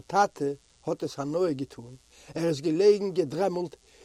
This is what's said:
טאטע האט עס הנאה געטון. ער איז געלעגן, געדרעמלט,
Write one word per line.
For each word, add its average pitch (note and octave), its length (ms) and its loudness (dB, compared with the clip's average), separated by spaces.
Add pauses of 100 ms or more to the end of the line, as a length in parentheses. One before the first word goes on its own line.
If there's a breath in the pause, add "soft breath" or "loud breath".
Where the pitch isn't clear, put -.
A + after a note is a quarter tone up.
טאטע F#3+ 380 2 (400)
האט E3+ 180 -4
עס C#3+ 160 -8
הנאה D#3 340 0
געטון. B2+ 420 -10 (400 loud breath)
ער E3 120 -2
איז C#3+ 140 -2
געלעגן, G3 500 4
געדרעמלט, F3 640 -2 (300 soft breath)